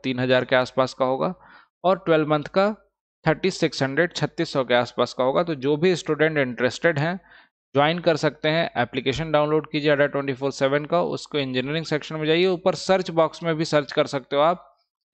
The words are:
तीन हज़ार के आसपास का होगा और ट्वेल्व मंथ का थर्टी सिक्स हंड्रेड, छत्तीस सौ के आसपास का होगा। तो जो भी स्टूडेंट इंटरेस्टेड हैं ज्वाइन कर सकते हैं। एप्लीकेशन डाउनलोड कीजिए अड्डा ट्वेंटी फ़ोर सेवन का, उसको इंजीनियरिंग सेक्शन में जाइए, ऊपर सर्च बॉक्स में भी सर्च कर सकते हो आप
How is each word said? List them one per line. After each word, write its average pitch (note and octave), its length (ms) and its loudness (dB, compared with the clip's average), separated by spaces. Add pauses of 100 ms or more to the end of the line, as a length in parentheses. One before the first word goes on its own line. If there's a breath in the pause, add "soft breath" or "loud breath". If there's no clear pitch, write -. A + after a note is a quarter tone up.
तीन B2+ 160 -2
हज़ार B2+ 240 4
के C3 120 2
आसपास B2+ 380 0
का C3+ 100 0
होगा C3+ 280 0 (520 loud breath)
और F#3 140 4
ट्वेल्व D#3 300 2
मंथ D3+ 200 0
का G3 220 2 (540)
थर्टी - 260 2
सिक्स - 320 -2
हंड्रेड, C#3+ 300 0
छत्तीस - 400 -4
सौ C3+ 120 0
के A#2+ 100 0
आसपास A#2+ 380 0
का B2+ 120 -2
होगा। C#3+ 180 2
तो E3+ 140 -4
जो C#3 200 0
भी F3+ 200 2
स्टूडेंट D#3 420 0
इंटरेस्टेड B2+ 600 0
हैं E3+ 200 -2 (560 soft breath)
ज्वाइन D3+ 240 2
कर E3 180 2
सकते D3+ 320 -2
हैं। E3 220 0 (120)
एप्लीकेशन C3 500 -2
डाउनलोड D3+ 400 2
कीजिए D3+ 180 0
अड्डा C#3+ 160 4
ट्वेंटी C#3 280 -4
फ़ोर C3+ 180 -4
सेवन C#3+ 320 0
का, E3+ 180 0
उसको D3 360 -4
इंजीनियरिंग C3+ 460 -4
सेक्शन D#3 320 -6
में D#3 100 -4
जाइए, E3 200 2
ऊपर F#3 300 0
सर्च F#3+ 360 0
बॉक्स D#3+ 300 0
में E3 140 -2
भी D#3+ 100 -2
सर्च D3 260 0
कर D3 140 0
सकते C3+ 300 -6
हो C#3+ 60 4
आप F3 220 0 (500)